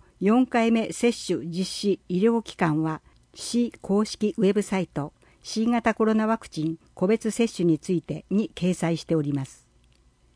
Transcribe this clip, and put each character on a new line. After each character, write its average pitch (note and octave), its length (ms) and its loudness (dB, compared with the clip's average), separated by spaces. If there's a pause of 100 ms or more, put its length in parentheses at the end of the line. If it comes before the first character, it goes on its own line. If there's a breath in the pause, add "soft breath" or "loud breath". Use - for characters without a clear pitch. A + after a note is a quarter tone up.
(180 soft breath)
四 A#3 280 4
回 A3+ 240 2
目 A3+ 220 0
接 A#3+ 200 0 (140)
種 D3+ 180 -2
実 E3+ 200 -4
施 - 440 -2
医 F3+ 140 0
療 A3+ 200 4
機 - 140 -14
関 D#3+ 260 2
は、 D#3 200 -4 (320 soft breath)
市 A#3 480 -2
公 G#3 240 0
式 - 320 -4
ウ A3+ 40 0
ェ F#3+ 120 4
ブ G#3 80 0
サ G3 160 -2
イ E3+ 80 -2
ト、 D3 260 -8 (300 soft breath)
新 A3+ 300 -2
型 A3+ 200 2
コ A3 140 2
ロ A3 80 4
ナ A3 120 2
ワ A3 120 0
ク - 100 -16
チ D#3 160 -6
ン D#3+ 140 -2 (160)
個 F#3 120 -2
別 A3 240 2
接 A3+ 240 0
種 F3 120 0
に D#3 120 4
つ - 140 -4
い E3+ 80 0
て D3+ 300 -8
に G3+ 240 0
掲 F3+ 180 0
載 E3+ 240 0
し - 80 -8
て E3+ 100 -2
お D#3 60 2
り C#3+ 140 -2
ま C#3 100 -2
す。 - 240 -18 (680)